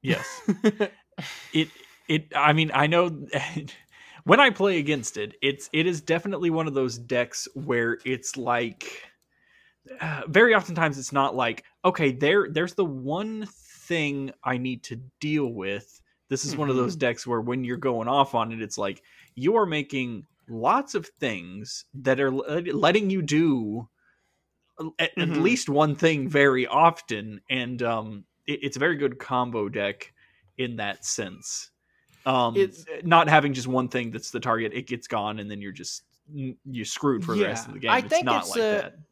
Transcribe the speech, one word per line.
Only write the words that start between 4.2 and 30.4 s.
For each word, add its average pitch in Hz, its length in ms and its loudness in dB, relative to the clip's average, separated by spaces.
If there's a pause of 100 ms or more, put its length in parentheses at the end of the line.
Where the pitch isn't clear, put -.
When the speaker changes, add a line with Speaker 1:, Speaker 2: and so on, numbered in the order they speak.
Speaker 1:
when 220 160 6
I 277 100 8
play 190 300 2
against 143 380 -2
it, 107 260 -6
it's, 139 280 -2
it 160 140 2
is 170 160 0
definitely 170 480 -2
one 160 160 0
of 147 80 -4
those 127 240 0
decks 120 560 -4
where 120 500 -2
it's 127 320 -4
like, 120 680 -4 (960)
uh, 156 260 -6
very 220 280 6
oftentimes 165 420 0
it's 131 160 -10
not 139 220 2
like, 120 300 -2 (200)
"Okay, 170 280 4
there, 185 360 2
there's 160 240 -2
the 196 120 0
one 170 600 -6
thing 143 840 -6 (120)
I 127 140 0
need 127 280 -4
to 123 100 -10 (240)
deal 151 340 0
with." 101 480 -6 (280)
This 135 160 -2
is 143 120 -6
one 143 140 0
of 127 40 2
those 180 180 2
Speaker 2:
Mm-hmm. 156 60 -8
Speaker 1:
decks 120 280 -2
where 117 140 0
when 123 220 -4
you're 123 140 -4
going 117 300 -2
off 135 260 4
on 113 180 0
it, 113 100 -8
it's 104 180 -8
like, 101 240 -4 (320)
you 151 220 2
are 208 100 4
making 131 580 -4 (240)
lots 175 460 0
of 170 100 -2 (140)
things 98 760 -6
that 131 260 0
are 139 140 2
le-, 151 280 -2 (120)
letting 190 380 4
you 190 100 0
do 131 680 0 (1120)
at, 165 180 0
at 170 140 0
Speaker 2:
Mm-hmm. 160 140 2
Speaker 1:
least 240 260 2
one 147 260 4
thing 147 320 2
very 139 380 6
often, 110 760 2 (100)
and, 123 320 -4
um, 110 400 -4 (240)
it, 143 160 -4
it's 139 140 -6
a - 20 -8
very 170 160 2
good 135 240 -2
combo 120 500 -2
deck 101 420 -6 (440)